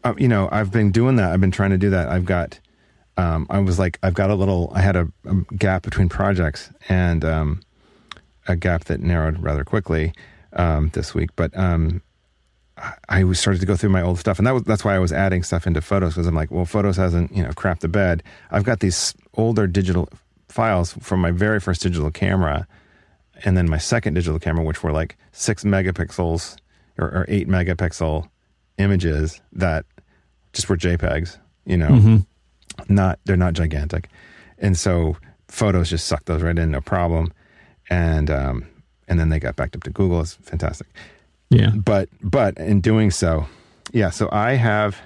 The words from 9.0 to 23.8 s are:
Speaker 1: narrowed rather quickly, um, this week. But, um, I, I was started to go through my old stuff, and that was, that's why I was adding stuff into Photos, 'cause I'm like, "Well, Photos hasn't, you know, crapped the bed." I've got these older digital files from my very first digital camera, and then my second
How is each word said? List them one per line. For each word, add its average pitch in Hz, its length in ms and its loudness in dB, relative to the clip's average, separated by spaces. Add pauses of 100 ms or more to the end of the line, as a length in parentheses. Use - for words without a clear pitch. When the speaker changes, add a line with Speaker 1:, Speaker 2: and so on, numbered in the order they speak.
Speaker 1:
narrowed 82 420 0
rather 73 200 -2
quickly, 80 520 -2 (400)
um, 78 400 2
this - 200 -6
week. 80 220 -2
But, 82 180 -2
um, 85 460 0 (760)
I, - 160 -12 (160)
I 95 140 4
was 90 140 2
started 95 220 0
to 95 60 0
go 95 100 2
through 101 140 0
my 92 100 4
old 87 180 0
stuff, 101 200 -2
and 107 80 4
that 131 60 4
was, 123 100 0
that's 107 240 0
why 101 80 2
I 95 40 2
was 85 140 2
adding 92 300 0
stuff 85 240 -4
into 85 160 0
Photos, 90 320 0
'cause 87 120 -2
I'm 82 80 0
like, 78 160 -2
"Well, 87 140 -2
Photos 98 320 0
hasn't, 87 400 0
you 90 60 0
know, 69 100 -4
crapped 87 300 -4
the - 60 -4
bed." 87 340 0 (280)
I've 104 140 0
got 113 160 -2
these - 320 -2 (220)
older 110 320 0
digital 90 420 0 (400)
files 98 460 0
from - 260 -4
my 85 100 0
very 104 300 0
first 90 220 -4
digital 80 280 -2
camera, 92 560 -2 (800)
and 95 100 2
then 87 140 2
my 78 100 0
second 110 360 -2